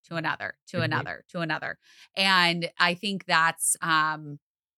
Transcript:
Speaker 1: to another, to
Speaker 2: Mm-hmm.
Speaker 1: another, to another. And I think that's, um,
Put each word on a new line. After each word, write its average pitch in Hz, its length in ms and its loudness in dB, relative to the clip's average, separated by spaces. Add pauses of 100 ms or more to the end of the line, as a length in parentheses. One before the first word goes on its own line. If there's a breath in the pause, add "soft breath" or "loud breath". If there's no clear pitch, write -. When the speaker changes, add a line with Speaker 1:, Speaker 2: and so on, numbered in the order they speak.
Speaker 1:
to 170 120 -12
another, 156 420 -6 (100)
to 180 100 -6
Speaker 2:
Mm-hmm. 165 60 0
Speaker 1:
another, 143 460 -4
to 180 100 -8
another. - 380 -6 (380 soft breath)
And 175 600 4
I 175 160 2
think 196 320 -6
that's, 165 560 2
um, 156 580 0 (380)